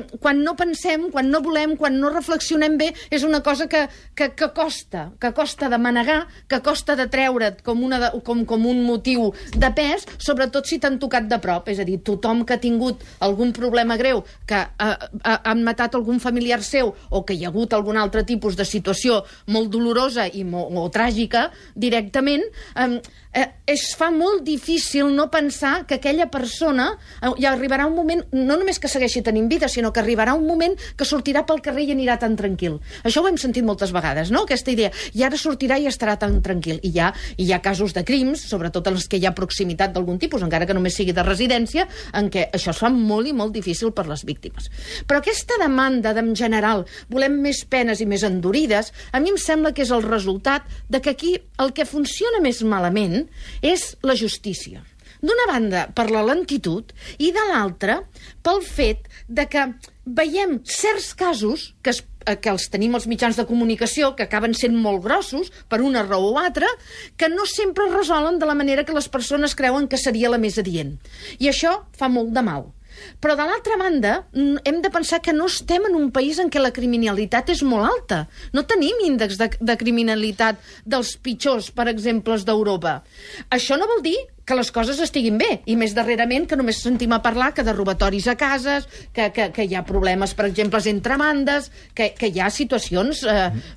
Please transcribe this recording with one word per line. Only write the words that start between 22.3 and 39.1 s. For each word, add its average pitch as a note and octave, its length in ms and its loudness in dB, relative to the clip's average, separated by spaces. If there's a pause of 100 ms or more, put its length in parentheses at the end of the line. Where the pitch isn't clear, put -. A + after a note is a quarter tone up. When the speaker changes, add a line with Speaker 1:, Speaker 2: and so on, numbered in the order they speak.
Speaker 1:
em, B3 220 0 (340)
eh, C4 140 0 (200)
es C#4+ 300 -2
fa E4 160 2
molt E4+ 320 2
difícil C#4+ 720 0
no D4+ 160 2
pensar C#4+ 540 0
que C#4 100 -2
aquella C#4+ 360 2
persona, C4+ 580 0 (320)
eh, A#3 160 0
hi C4 80 2
arribarà C4+ 420 2
un D#4+ 80 0
moment, E4+ 260 2 (100)
no C4 260 2
només F#4+ 220 0
que D4 80 -4
segueixi B3+ 340 0
tenint A3 280 2
vida, D4+ 180 2
sinó A3+ 260 -2
que A#3 80 0
arribarà A3 320 2
un D#4+ 140 2
moment E4+ 280 2 (200)
que C#4 100 -2
sortirà C#4+ 400 0
pel D#4 160 2
carrer C#4 260 -2
i C#4+ 40 0
anirà B3+ 280 2
tan A3 160 0
tranquil. F#3 440 -2 (240)
Això A#3 200 2
ho F#4+ 40 2
hem F4+ 100 2
sentit B3 260 0
moltes G3+ 280 0
vegades, D#3+ 400 0
no? E4+ 120 4
Aquesta C4 280 0
idea. G#3+ 200 2 (220)
I A#3 100 2
ara C4+ 140 0
sortirà C4+ 420 0
i D4 80 0
estarà G#3+ 320 0
tan G3+ 220 2
tranquil. E3 420 -2
I F#3 120 -2
hi E3+ 40 2
ha, F3+ 140 2 (240)
i F#3 80 0
hi F#3 80 4
ha F3+ 80 0
casos G3 320 0
de F3 100 -2
crims, C4+ 440 0
sobretot F3 400 -4
els F#3 200 0
que G3+ 100 0